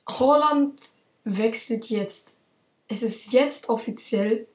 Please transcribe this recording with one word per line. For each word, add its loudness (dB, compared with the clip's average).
Haaland 2
wechselt -2
jetzt. -6
Es -8
ist -6
jetzt 2
offiziell. -2